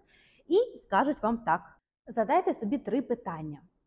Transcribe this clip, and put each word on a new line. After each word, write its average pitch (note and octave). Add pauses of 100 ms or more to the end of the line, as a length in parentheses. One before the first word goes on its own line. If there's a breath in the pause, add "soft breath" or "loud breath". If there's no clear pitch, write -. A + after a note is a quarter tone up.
(460 soft breath)
і A4
скажуть B3+
вам A#3
"так". E3+ (460)
Задайте C#4+
собі A3+
три A#3+
питання. D#3+ (260)